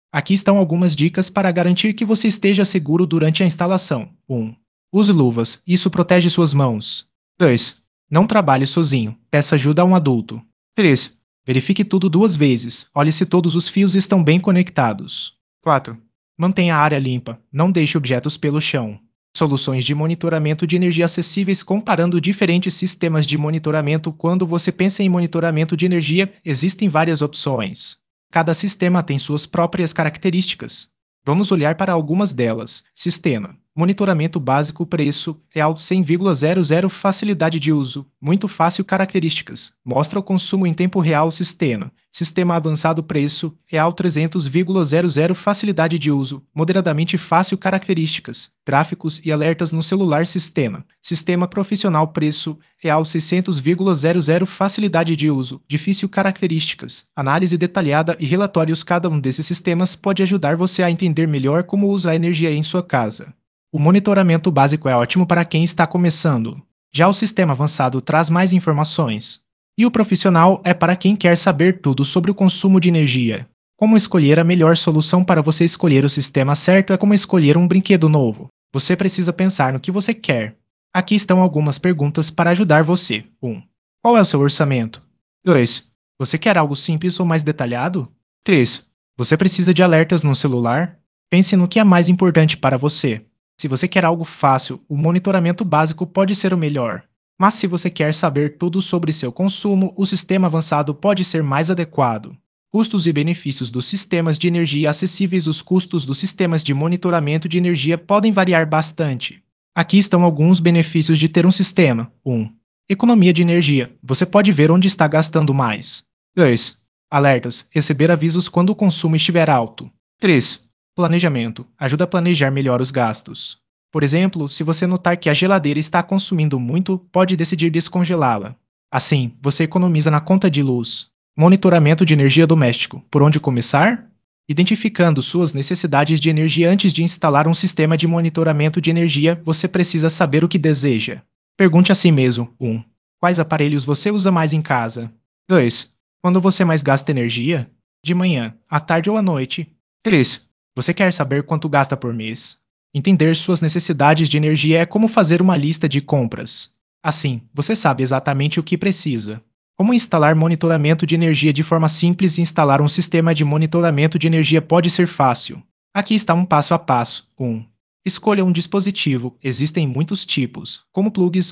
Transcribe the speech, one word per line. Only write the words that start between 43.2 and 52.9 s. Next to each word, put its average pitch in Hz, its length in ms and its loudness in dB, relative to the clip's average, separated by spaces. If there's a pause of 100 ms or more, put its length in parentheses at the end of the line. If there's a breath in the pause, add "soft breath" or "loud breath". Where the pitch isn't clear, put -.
Real 160 260 0
trezentos 165 540 -2
vírgula 175 400 0
zero 165 240 0
zero. 156 240 0
Facilidade 175 640 -2
de 147 140 -2
uso. 135 320 -4 (100)
Moderadamente 170 640 -2
fácil. 180 400 -2
Características. 175 920 -4 (120)
Gráficos 156 640 -2
e 160 60 -2
alertas 156 400 -2
no 160 100 -2
celular. 175 460 0
Sistema. 147 580 -4 (160)
Sistema 180 460 -2
profissional. 185 600 -2
Preço. 156 500 -4 (180)
Real 156 280 0